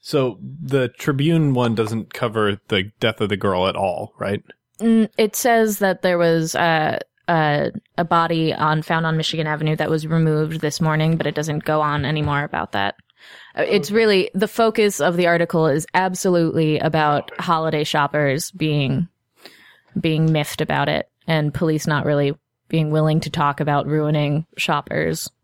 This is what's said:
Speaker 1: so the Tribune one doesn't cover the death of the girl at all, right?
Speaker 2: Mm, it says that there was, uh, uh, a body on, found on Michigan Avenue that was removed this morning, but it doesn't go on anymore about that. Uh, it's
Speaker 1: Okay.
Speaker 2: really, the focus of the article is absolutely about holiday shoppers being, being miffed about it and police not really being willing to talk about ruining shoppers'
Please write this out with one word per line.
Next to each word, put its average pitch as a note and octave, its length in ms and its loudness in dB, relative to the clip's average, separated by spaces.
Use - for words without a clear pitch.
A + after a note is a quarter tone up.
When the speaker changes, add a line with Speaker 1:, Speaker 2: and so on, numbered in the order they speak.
Speaker 1:
so F#3 360 0
the C3+ 260 0
Tribune D3 640 2
one A#2+ 200 2
doesn't A2 380 -4
cover G#2+ 560 0
the G2+ 320 0
death A2+ 220 0
of G2+ 80 0
the G#2 80 0
girl F#2 300 2
at F#2 80 -2
all, F#2+ 420 -4
right? G2+ 240 -4
Speaker 2:
Mm, A3+ 360 4
it G#3+ 180 0
says A3+ 440 2
that F#3 240 0
there F3+ 160 2
was, E3 360 2
uh, D#3+ 440 0
uh, D3+ 420 2
a F3 60 0
body E3 500 0
on, D#3 280 0
found E3 220 -2
on D#3+ 120 0
Michigan D#3+ 320 -2
Avenue D#3 280 -2
that D#3 140 -2
was D#3 160 -2
removed D#3 540 0
this D3+ 200 -4
morning, D#3 360 2
but D#3 100 -2
it D3 80 -4
doesn't D3+ 300 -4
go D#3 160 0
on D3 240 0
anymore D3 400 -2
about - 280 -6
that. G2+ 220 -2
Uh, D3+ 60 -2
it's G3 260 0
Speaker 1:
Okay. G3+ 80 -2
Speaker 2:
really, G#3+ 380 2
the F#3+ 120 0
focus G#3+ 540 0
of E3+ 160 2
the F3 100 2
article E3+ 400 2
is D3+ 280 0
absolutely F3 840 2
about D3+ 640 0
holiday D#3+ 420 0
shoppers D3 680 -2
being, D3 560 -2
being D#3+ 320 2
miffed D3+ 300 -2
about C#3+ 280 0
it - 200 -2
and D3+ 280 0
police D#3+ 340 0
not D3 160 -2
really C#3+ 300 0
being D#3 240 0
willing D#3 280 2
to D3+ 100 -8
talk C#3+ 280 0
about D3 280 0
ruining D3+ 600 0
shoppers' D#3+ 720 -4